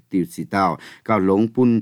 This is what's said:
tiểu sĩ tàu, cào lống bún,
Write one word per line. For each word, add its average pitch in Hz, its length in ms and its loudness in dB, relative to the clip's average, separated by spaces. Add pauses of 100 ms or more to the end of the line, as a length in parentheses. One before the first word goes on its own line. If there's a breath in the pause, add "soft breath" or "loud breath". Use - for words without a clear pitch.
(100)
tiểu - 140 0
sĩ 85 200 -10
tàu, 95 340 0 (260 loud breath)
cào 110 160 0
lống 98 340 2
bún, 120 280 2